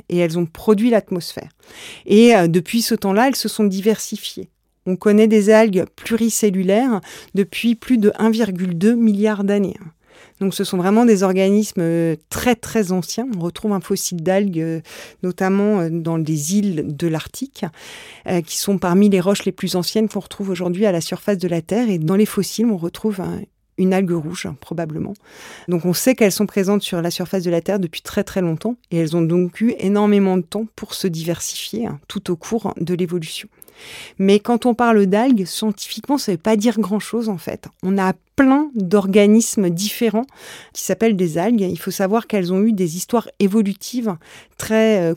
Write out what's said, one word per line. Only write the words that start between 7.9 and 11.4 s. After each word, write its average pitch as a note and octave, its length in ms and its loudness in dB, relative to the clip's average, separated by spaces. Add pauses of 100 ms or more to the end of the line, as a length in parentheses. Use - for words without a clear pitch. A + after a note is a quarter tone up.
de G3+ 220 4
un A3 100 4
virgule F#3 480 -2
deux G#3+ 160 4
milliard G#3+ 480 2
d'années. G3+ 320 0 (640)
Donc F#3+ 140 -2
ce G3+ 100 -4
sont F#3+ 120 -4
vraiment G3+ 300 4
des G3+ 160 6
organismes, G3 580 2